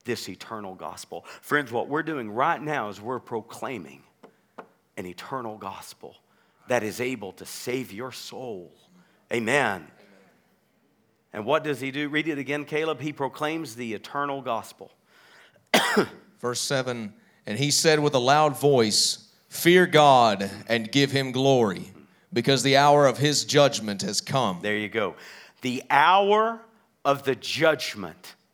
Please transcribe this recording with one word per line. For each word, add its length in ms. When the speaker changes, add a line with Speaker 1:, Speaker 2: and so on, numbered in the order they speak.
Speaker 1:
this 240
eternal 460
gospel. 500
Friends, 280
what 180
we're 140
doing 260
right 320
now 280
is 120
we're 200
proclaiming 800
an 100
eternal 500
gospel 600
that 140
is 180
able 300
to 160
save 460
your 180
soul. 600
Amen. 540
And 120
what 180
does 180
he 120
do? 160
Read 180
it 120
again, 260
Caleb. 360
He 120
proclaims 640
the 180
eternal 480
gospel. 480
<coughs> 680
Speaker 2:
Verse 200
seven, 540
and 100
he 140
said 300
with 160
a 20
loud 400
voice, 720
"Fear 380
God 640
and 240
give 220
him 180
glory, 600
because 320
the 140
hour 280
of 120
his 260
judgment 580
has 180
come." 400
Speaker 1:
There 160
you 120
go. 260
The 280
hour 720
of 180
the 140
judgment 1000